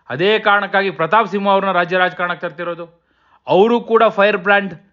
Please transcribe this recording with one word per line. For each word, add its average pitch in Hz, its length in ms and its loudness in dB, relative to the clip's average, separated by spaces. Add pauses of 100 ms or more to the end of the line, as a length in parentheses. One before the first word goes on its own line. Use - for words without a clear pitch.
ಅದೇ 185 300 0
ಕಾರಣಕ್ಕಾಗಿ 202 520 0
ಪ್ರತಾಪ್ 165 380 0
ಸಿಂಹ 202 200 -4
ಅವ್ರನ್ನ 196 240 2
ರಾಜ್ಯ 175 260 0
ರಾಜಕಾರಣಕ್ಕೆ 180 480 -4
ತರ್ತಿರೋದು, 170 580 -12 (420)
ಅವರು 208 340 2
ಕೂಡ 220 240 2
ಫೈರ್ 208 340 2
ಬ್ರ್ಯಾಂಡ್. 196 360 0 (180)